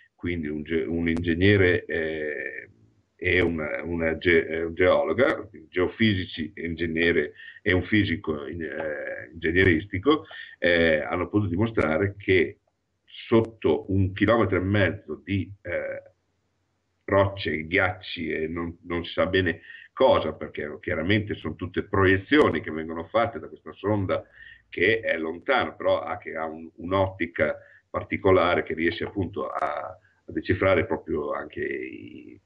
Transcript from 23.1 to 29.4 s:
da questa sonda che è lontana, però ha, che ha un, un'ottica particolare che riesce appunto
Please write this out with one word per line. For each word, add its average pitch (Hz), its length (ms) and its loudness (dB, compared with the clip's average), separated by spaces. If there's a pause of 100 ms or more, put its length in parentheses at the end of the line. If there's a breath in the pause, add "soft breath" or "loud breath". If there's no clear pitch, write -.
da 73 80 -12
questa 76 240 -18
sonda 95 520 -2 (440 loud breath)
che 95 320 2
è 80 180 -2
lontana, 85 540 -2
però 87 300 0
ha, 80 160 -6
che 80 180 -12
ha 80 80 -4
un, 80 320 -10
un'ottica 85 800 -2 (340 loud breath)
particolare 85 720 2
che - 120 -6
riesce 82 280 -2
appunto 80 460 -4